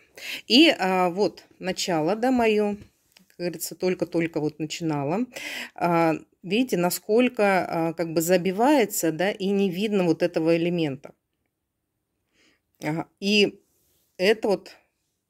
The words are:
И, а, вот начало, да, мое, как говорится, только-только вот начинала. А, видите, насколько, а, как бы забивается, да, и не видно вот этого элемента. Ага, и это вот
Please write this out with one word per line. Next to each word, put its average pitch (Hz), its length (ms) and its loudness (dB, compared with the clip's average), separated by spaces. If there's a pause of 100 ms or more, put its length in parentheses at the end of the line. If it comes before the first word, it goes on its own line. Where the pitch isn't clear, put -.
(480)
И, 285 300 6
а, 185 320 2
вот 180 340 -2 (160)
начало, 175 560 -2
да, 240 160 0
мое, 214 440 2 (540)
как - 100 -20
говорится, 175 360 -6
только-только 170 640 -2
вот 151 200 -4
начинала. 156 680 -4 (500)
А, 165 380 2 (300)
видите, 208 340 -2
насколько, 202 880 0 (240)
а, 160 40 -6
как 165 200 -6
бы 165 80 0
забивается, 185 920 2
да, 175 200 -2
и - 180 -4
не 202 220 2
видно 202 320 0
вот 160 180 2
этого 165 340 2
элемента. 165 560 -2 (1700)
Ага, 156 240 -4 (120)
и 202 400 0 (580)
это 208 320 2
вот - 260 -4 (540)